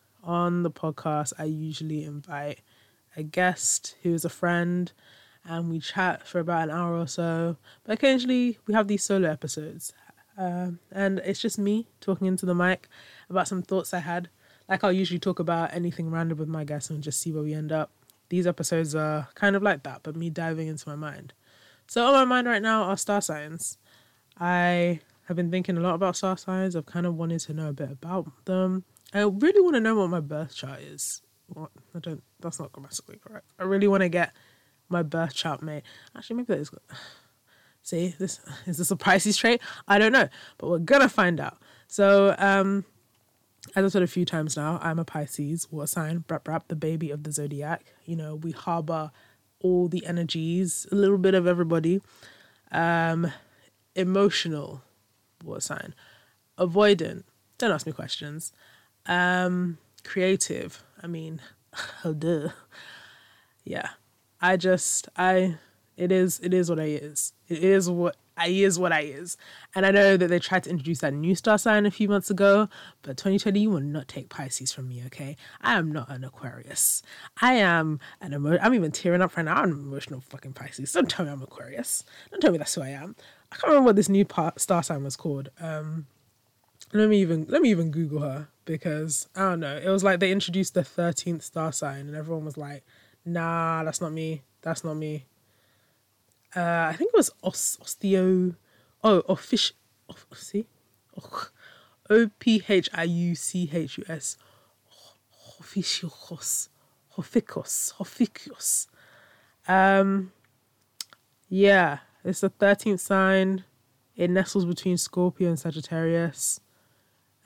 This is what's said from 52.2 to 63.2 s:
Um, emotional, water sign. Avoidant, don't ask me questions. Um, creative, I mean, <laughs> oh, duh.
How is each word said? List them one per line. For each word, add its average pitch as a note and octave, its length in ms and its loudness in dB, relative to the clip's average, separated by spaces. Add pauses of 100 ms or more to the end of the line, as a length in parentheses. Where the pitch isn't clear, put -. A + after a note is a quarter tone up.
Um, E3 600 0 (640)
emotional, E3+ 840 0 (600)
water - 180 -10
sign. - 320 -10 (640)
Avoidant, F3+ 680 4 (340)
don't A#3 140 0
ask D#3 140 -4
me D#3+ 60 -6
questions. - 640 -12 (520)
Um, F3+ 720 0 (280)
creative, - 800 -2 (180)
I E3+ 60 -14
mean, D#3+ 340 -10 (320)
<laughs> - 320 -12
oh, D#3+ 80 -2
duh. D#3 360 -2 (1160)